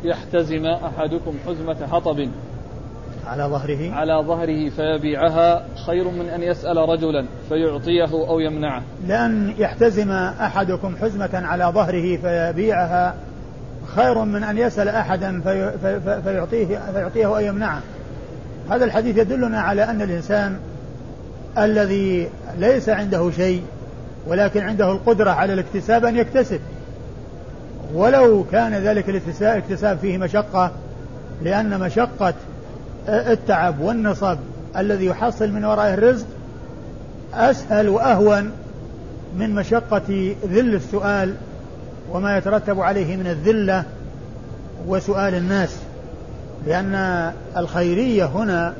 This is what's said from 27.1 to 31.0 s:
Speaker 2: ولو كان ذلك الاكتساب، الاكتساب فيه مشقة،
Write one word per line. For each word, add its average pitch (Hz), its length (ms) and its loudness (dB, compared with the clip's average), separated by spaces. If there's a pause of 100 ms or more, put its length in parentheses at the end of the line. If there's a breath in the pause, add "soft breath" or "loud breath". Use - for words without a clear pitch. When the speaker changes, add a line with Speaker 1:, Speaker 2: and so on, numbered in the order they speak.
Speaker 2:
ولو 220 580 8
كان 220 220 2
ذلك 202 360 0
الاكتساب، 202 480 2
الاكتساب 185 400 0
فيه 190 200 0
مشقة، 185 540 0 (720)